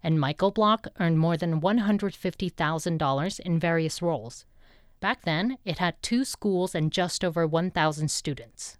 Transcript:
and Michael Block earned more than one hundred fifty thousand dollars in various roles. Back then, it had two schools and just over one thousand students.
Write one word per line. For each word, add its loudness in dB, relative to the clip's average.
and 2
Michael 0
Block 2
earned 4
more 2
than 0
one 2
hundred 0
fifty -4
thousand -2
dollars 0
in 0
various 0
roles. -4
Back -2
then, 0
it -4
had 0
two 0
schools -2
and 0
just -2
over 0
one 0
thousand 0
students. -8